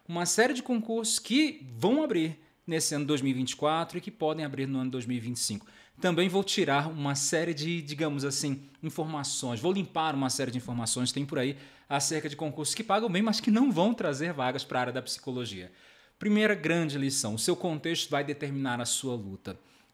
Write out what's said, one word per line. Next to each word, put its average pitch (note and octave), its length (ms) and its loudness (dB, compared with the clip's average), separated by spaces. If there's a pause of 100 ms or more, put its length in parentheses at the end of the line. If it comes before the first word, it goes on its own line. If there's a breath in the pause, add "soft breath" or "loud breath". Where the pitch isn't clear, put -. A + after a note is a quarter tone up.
uma F3 180 -2
série A#3+ 300 4
de B3 80 -6
concursos A3+ 560 0
que C#4+ 440 2 (140)
vão A#3 260 4
abrir E3 360 0 (260 soft breath)
nesse D#3+ 300 0
ano D3 100 0
dois C#3+ 160 2
mil C3+ 80 2
e C3 60 4
vinte B2+ 160 0
e - 40 -6
quatro D#3+ 440 0
e - 20 -12
que - 80 -12
podem D#3 340 -2
abrir C#3 220 -4
no C3+ 140 -2
ano B2+ 100 -2
dois B2 160 -4
mil B2 120 -2
e - 20 -4
vinte A#2 180 -6
e - 40 -4
cinco. - 260 -4 (340 loud breath)
Também F3+ 260 4
vou F#3+ 160 2
tirar D3 440 2
uma C#3+ 260 -2
série E3 400 0
de, D#3+ 260 -2
digamos C#3+ 460 -2
assim, C#3 380 -2 (180)
informações, D3+ 800 -4
vou D#3+ 120 2
limpar D#3+ 440 0
uma C3+ 160 0
série B2+ 180 -2
de A#2+ 80 -4
informações B2 520 -2
que - 40 0
tem C#3+ 120 -2
por D3 120 -4
aí C3+ 180 0 (320 loud breath)
acerca D3+ 400 0
de C#3+ 80 -8
concursos D3+ 380 -4
que A3 100 -4
pagam A3 240 2
bem, F#3 140 2
mas A3 180 2
que - 120 2
não B3 200 6
vão F#3+ 220 4
trazer E3 400 -2
vagas C3 300 -2
para - 160 -2
a - 20 2
área B2 120 -2
da B2+ 100 -2
psicologia. G#2+ 680 -6 (460 loud breath)
Primeira G#3+ 380 4
grande D#3+ 420 0
lição: C3 380 0
o A2 40 -4
seu F3+ 160 2
contexto E3 540 -2
vai C#3+ 140 0
determinar C#3 580 -2
a A#2 40 -2
sua B2+ 280 -2
luta. G2 460 -8 (340 soft breath)